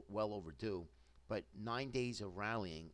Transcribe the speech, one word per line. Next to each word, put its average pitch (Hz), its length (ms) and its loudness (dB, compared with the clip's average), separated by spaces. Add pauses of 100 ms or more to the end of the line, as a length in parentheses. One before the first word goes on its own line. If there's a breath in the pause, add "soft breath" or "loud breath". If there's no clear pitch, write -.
(100)
well 104 240 4
overdue, 87 520 -2 (400 soft breath)
but 107 160 0 (160)
nine 120 320 0
days 123 300 2
of 95 160 -4
rallying 95 580 0